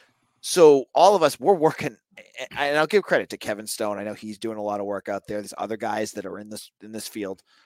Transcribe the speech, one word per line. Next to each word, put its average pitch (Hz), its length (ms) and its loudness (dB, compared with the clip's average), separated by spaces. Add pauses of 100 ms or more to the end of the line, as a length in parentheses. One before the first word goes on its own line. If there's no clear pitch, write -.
(420)
So 151 420 6 (100)
all 190 220 6
of 170 60 2
us, 147 180 2
we're 175 140 4
working, 147 420 -2 (220)
a-, - 400 -14
and 143 180 0
I'll 156 100 2
give 196 180 2
credit 120 260 0
to 104 80 -12
Kevin 107 280 -8
Stone. 104 320 -4
I 101 60 -8
know 107 80 -8
he's 107 260 -12
doing 110 200 -8
a 104 40 -6
lot 104 180 -4
of 101 60 -6
work 101 220 -6
out 101 180 -6
there. 107 140 -6
There's 98 160 -12
other 104 220 -6
guys 107 340 -4
that 104 140 -10
are 92 120 -10
in 104 120 -16
this, - 200 -16 (120)
in 107 100 -18
this 110 160 -12
field. 98 340 -10 (240)